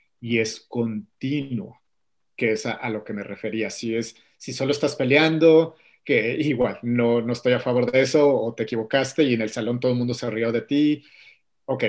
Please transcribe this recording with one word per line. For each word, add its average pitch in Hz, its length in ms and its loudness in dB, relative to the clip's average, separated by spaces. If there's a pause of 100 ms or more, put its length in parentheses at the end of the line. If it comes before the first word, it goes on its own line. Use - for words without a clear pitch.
(200)
y 117 180 -2
es 110 220 -4
continuo, 120 1200 -6 (560)
que 113 160 0
es 110 140 -4
a, 117 60 -4
a 120 180 -8
lo 107 140 -8
que - 80 -12
me 101 100 -8
refería. 101 480 -6
Si 113 240 -6
es, 117 220 -6 (200)
si - 160 -12
solo 135 200 -2
estás 139 240 -2
peleando, 160 800 4 (280)
que 120 320 0
igual, 123 460 -2
no, 120 400 0
no 117 100 -4
estoy 123 200 0
a 117 80 2
favor 123 300 0
de 135 100 4
eso, 143 280 4
o 117 260 0
te 117 100 -4
equivocaste 127 580 0
y 131 120 2
en 113 80 0
el 110 80 -4
salón 120 300 -4
todo 127 120 0
el 123 60 0
mundo 120 160 -2
se 120 140 -8
rió 113 240 -2
de 113 100 -2
ti, 147 420 0 (640)
ok, 127 220 -4